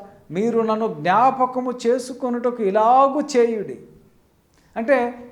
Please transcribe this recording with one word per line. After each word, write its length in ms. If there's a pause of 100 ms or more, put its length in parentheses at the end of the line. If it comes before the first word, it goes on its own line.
(320)
"మీరు 280
నన్ను 400
జ్ఞాపకము 720 (140)
చేసుకొనుటకు 760
ఇలాగు 720
చేయుడి." 420 (960)
అంటే 540